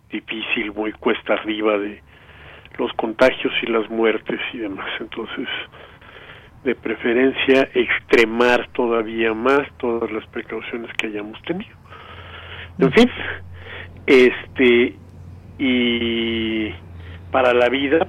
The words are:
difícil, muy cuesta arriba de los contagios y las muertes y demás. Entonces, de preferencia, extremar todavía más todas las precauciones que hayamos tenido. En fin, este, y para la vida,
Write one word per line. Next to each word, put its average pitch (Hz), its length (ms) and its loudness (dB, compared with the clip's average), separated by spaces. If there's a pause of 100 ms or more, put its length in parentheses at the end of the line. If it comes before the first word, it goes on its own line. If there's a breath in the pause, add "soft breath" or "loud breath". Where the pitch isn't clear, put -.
(100)
difícil, 110 640 -6
muy 107 200 -6
cuesta 113 420 -2
arriba 107 440 -2
de 104 240 -6 (760 loud breath)
los 120 160 -4
contagios 127 580 0 (100)
y 117 40 -6
las 110 240 0
muertes 113 500 0 (120)
y 131 60 -12
demás. 95 300 -8 (120)
Entonces, - 480 -10 (1160 loud breath)
de 120 100 2
preferencia, 131 1000 2
extremar 120 1000 2
todavía 113 600 0
más 131 300 2 (160)
todas 117 320 -2
las 110 160 -8
precauciones 113 720 -10
que - 80 -6
hayamos 104 360 -10
tenido. 180 320 -8 (1040 loud breath)
En 139 140 4
fin, 240 160 8 (1000 loud breath)
este, 123 880 4 (640)
y 117 1120 -2 (600 loud breath)
para 127 240 2
la 123 140 6
vida, 139 400 0